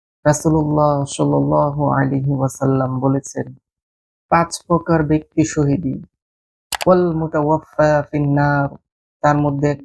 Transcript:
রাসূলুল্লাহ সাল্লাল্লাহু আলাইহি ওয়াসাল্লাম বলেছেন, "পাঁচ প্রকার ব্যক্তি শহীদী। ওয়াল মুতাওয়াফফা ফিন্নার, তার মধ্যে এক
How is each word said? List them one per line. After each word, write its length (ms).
রাসূলুল্লাহ 800
সাল্লাল্লাহু 840
আলাইহি 420
ওয়াসাল্লাম 680
বলেছেন, 540
"পাঁচ 380
প্রকার 360
ব্যক্তি 400
শহীদী। 580
ওয়াল 260
মুতাওয়াফফা 1000
ফিন্নার, 580
তার 160
মধ্যে 340
এক 140